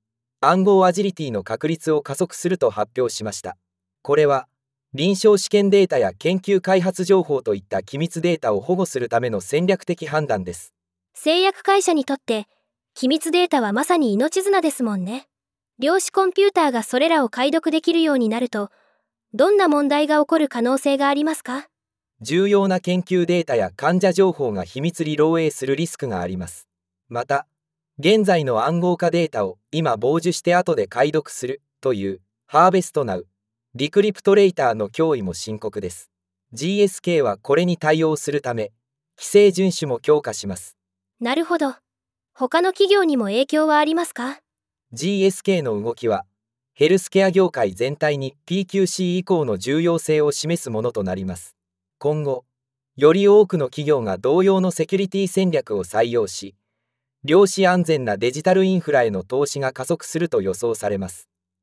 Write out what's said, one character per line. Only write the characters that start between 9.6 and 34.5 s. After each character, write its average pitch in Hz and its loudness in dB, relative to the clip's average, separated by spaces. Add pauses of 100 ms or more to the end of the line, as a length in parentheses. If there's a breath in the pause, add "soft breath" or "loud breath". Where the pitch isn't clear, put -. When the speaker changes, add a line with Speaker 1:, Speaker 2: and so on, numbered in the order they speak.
Speaker 1:
略 190 0
的 170 -6
判 151 -2
断 107 -2
で 90 -10
す。 - -16 (400)
Speaker 2:
製 330 0
薬 381 -2
会 392 2
社 359 0
に 294 0
と 277 -4
っ 269 -6
て、 220 -6 (460)
機 - -4
密 311 0
デ 349 2
ー 359 -2
タ 285 2
は 208 -2
ま 240 -2
さ 349 2
に 262 0
命 294 0
綱 392 2
で 320 0
す - -6
も 214 -4
ん 180 -6
ね。 226 -10 (500)
量 311 2
子 - -6
コ 381 0
ン 370 0
ピ 392 2
ュ 403 4
ー - 4
タ 370 2
ー 269 0
が 226 -2
そ 254 -4
れ 302 2
ら 320 2
を - -2
解 277 -2
読 320 0
で 320 0
き 339 0
る 330 2
よ 302 2
う 262 2
に 233 0
な 220 -4
る 247 -2
と、 202 -6 (640)
ど 285 4
ん 415 4
な 381 4
問 294 2
題 294 2
が 302 2
起 294 2
こ 320 2
る 302 2
可 240 -6
能 247 0
性 277 0
が 277 0
あ 277 0
り 294 -2
ま 311 -2
す - -12
か？ 262 -10 (520)
Speaker 1:
重 170 0
要 196 4
な 185 0
研 180 -2
究 175 0
デ 175 0
ー - -6
タ 135 -2
や 98 0
患 175 0
者 185 2
情 185 4
報 127 -4
が 95 -4
秘 131 -10
密 165 -4
裏 151 -4
漏 160 2
洩 156 0
す - -8
る 139 0
リ 165 -4
ス - -14
ク 135 -8
が 95 -4
あ 90 -4
り 92 -8
ま 90 -10
す。 - -18 (420)
ま 117 -8
た、 139 -2 (540)
現 202 4
在 175 2
の 117 0
暗 165 0
号 175 0
化 170 0
デ 170 0
ー - -10
タ 104 -2
を 92 -10 (120)
今 151 -2
傍 123 0
受 170 0
し - -8
て 175 2
後 180 0
で 104 -2
解 135 0
読 151 -4
す - -10
る 135 -8 (180)
と 131 0
い 98 -4
う 95 -10 (260)
ハ 165 4
ー - 6
ベ 185 2
ス - -10
ト 143 -2
ナ 95 -4
ウ、 87 -12 (480)
デ 131 -4
ィ 147 -10
ク 202 4
リ 208 0
プ - -16
ト 196 4
レ 202 6
イ 180 0